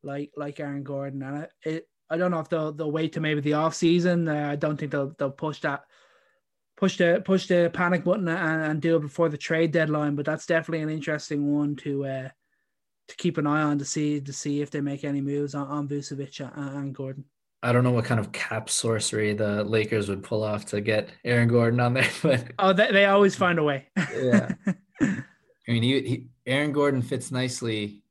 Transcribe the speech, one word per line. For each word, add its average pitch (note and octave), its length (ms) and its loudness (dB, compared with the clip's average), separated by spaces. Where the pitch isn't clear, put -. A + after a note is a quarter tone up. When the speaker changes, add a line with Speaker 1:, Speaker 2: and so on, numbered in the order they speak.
Speaker 1:
like, C#3+ 360 -8
like D3 240 -8
Aaron C#3+ 200 -6
Gordon. C#3 420 -8
And C#3+ 160 -8
I, D#3+ 80 -10
it, D#3+ 260 -6
I D#3+ 60 -2
don't F3+ 160 2
know E3+ 80 0
if D3+ 80 -6
they'll, D#3 240 -2
they'll D3+ 180 -4
wait D#3+ 240 0
to E3 60 -4
maybe D3+ 220 0
the D3 140 2
off D#3 200 2
season. E3+ 540 4
Uh, D3 220 -2
I D3 40 -2
don't D3+ 220 -2
think D3 160 -6
they'll, C#3+ 260 -2
they'll C#3 100 0
push D3 300 -6
that, C#3+ 240 -4
push F#3+ 200 0
the, F3 280 4
push F#3+ 220 2
the F3 260 4
panic F3 320 0
button F3+ 240 2
and, D#3+ 340 0
and D#3 180 -2
do E3 140 2
it D#3+ 60 4
before D#3 260 -2
the D3 100 -4
trade E3 360 0
deadline. D3+ 420 2
But C#3+ 100 -2
that's D#3 200 -4
definitely E3 380 0
an D3+ 60 -4
interesting D3 640 -2
one D3 240 0
to, C#3 280 -4
uh, C3+ 240 -8
to - 80 -18
keep E3+ 200 -2
an D3+ 80 0
eye D3+ 180 2
on D3 160 2
to C#3+ 40 -6
see, D3 380 -2
to C#3 100 -12
see C#3+ 300 -4
if C#3+ 100 -6
they D3+ 80 -4
make C#3+ 240 -4
any C#3+ 160 -2
moves C#3+ 340 -2
on, C#3+ 140 -6
on C#3+ 220 -4
Vucevic C#3+ 500 -8
and, C#3 380 -10
and C#3 180 -8
Gordon. C3+ 300 -10
Speaker 2:
I A#2+ 80 2
don't B2 120 6
know B2 80 4
what A#2 140 2
kind A#2 140 2
of G#2 120 -6
cap - 400 -6
sorcery G#2+ 640 0
the G#2 280 0
Lakers G#2+ 460 0
would F#2 140 -4
pull G#2+ 200 -2
off G#2 220 -4
to G#2 160 -4
get G#2+ 300 0
Aaron A#2+ 240 4
Gordon A#2 320 4
on B2 140 4
there, C3 220 2
<laughs> - 80 -12
but B2+ 220 2
Speaker 1:
Oh, G3 160 4
they, G#3+ 180 4
they G3 140 6
always G3 300 6
find F3 240 4
a D3+ 40 2
way. C#3+ 320 0
Speaker 2:
Yeah. D3 640 2
Speaker 1:
<laughs> - 420 -4
Speaker 2:
I G3+ 220 0
mean, A#2 160 2
he, C3 180 2
he, B2 260 -4
Aaron C#3+ 240 0
Gordon C#3 320 2
fits B2+ 260 -6
nicely. A#2 800 -4